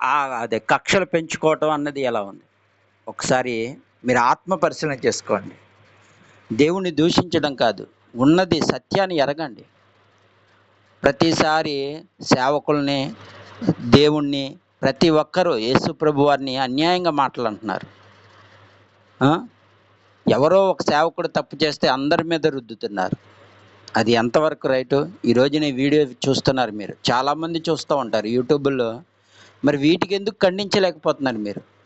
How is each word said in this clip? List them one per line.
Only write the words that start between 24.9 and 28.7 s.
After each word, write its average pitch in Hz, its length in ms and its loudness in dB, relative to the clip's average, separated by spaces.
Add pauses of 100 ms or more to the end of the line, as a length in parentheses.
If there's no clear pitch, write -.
ఈ 120 80 2
రోజున 143 320 2
ఈ 143 80 -2
వీడియో 139 300 2 (260)
చూస్తున్నారు 127 420 0
మీరు, 101 240 -12 (160)
చాలామంది 156 580 -2
చూస్తూ 156 280 -2
ఉంటారు 110 300 -2
YouTube-లో. 127 720 0 (640)